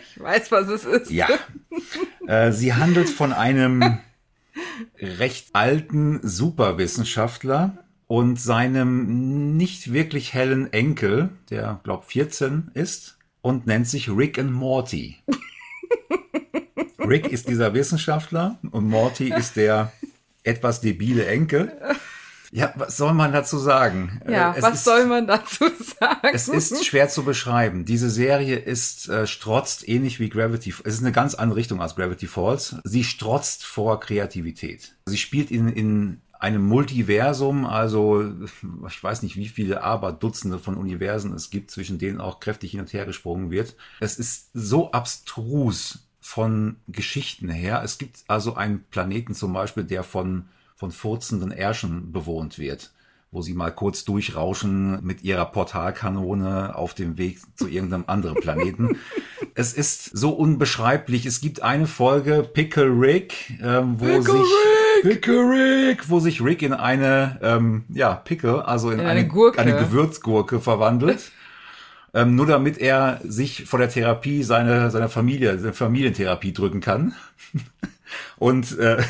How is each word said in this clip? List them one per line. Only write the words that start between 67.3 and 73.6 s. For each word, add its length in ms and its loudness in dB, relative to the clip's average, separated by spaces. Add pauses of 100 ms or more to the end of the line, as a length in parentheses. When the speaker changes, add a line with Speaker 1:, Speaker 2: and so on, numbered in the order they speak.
Speaker 2:
ähm, 460 2
ja, 260 2
Pickle, 540 -2
also 240 0
in 80 0
Speaker 1:
In 60 -2
Speaker 2:
eine, 140 4
Speaker 1:
eine 80 2
Gurke. 300 6
Speaker 2:
eine 160 4
Gewürzgurke 840 2
verwandelt. 760 2
Speaker 1:
<laughs> 60 -20 (720)
Speaker 2:
Ähm, 220 4
nur 100 6
damit 320 4
er 440 2
sich 440 -6